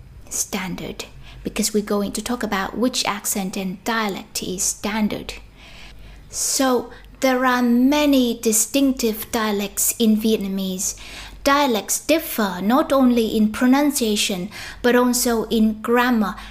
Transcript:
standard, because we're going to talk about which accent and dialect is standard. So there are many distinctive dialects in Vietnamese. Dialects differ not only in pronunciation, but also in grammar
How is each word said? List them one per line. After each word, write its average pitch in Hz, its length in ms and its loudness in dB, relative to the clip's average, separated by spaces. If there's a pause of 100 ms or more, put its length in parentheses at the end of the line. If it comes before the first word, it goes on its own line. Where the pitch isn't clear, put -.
(300)
standard, - 760 -8 (380)
because - 320 -4
we're 208 100 2
going 202 280 -2
to 214 100 -6
talk 240 220 -4
about 202 340 -4
which 254 260 0
accent 202 520 -4
and 190 280 -6
dialect 226 580 -4
is 185 200 -6
standard. - 720 -2 (960)
So - 600 0 (300)
there 262 240 2
are 247 180 2
many 254 800 4
distinctive 233 920 0
dialects 208 680 -2
in 220 180 4
Vietnamese. 196 800 -2 (480)
Dialects 277 640 2
differ 220 560 0
not 277 300 2
only 247 340 4
in 214 240 2
pronunciation, 226 1000 2 (320)
but 240 120 4
also 247 540 2
in 220 340 2
grammar 240 540 2 (140)